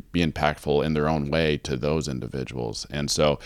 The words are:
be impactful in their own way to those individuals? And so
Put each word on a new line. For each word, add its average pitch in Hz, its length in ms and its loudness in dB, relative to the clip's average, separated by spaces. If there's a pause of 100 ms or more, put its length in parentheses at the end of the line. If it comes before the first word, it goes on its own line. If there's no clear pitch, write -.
(100)
be 85 140 2
impactful 73 600 2
in 78 80 2
their 76 120 2
own 76 240 0
way 78 280 2
to 71 180 -4
those 73 320 0
individuals? 62 840 -6
And 71 200 -4
so 73 360 4